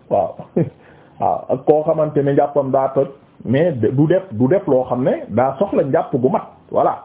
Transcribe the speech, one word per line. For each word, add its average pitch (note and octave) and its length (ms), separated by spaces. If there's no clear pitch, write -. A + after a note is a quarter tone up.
waaw. G2 240
<laughs> - 80
Waaw, - 280
ak C3 180
koo D3+ 200
xamante D3+ 360
ne C#3 120
njàppam C#3+ 380
daa C3+ 220
toj, C#3 120
mais D3+ 280
de-, A2 200
du C#3+ 140
def, F#3 160
du A#2+ 160
def F3+ 180
loo B2+ 180
xam B2+ 200
ne F#3 80
daa C3 300
soxla G#3 260
njàpp D3 300
gu B2 140
mat, G#3 140
voilà. D3 240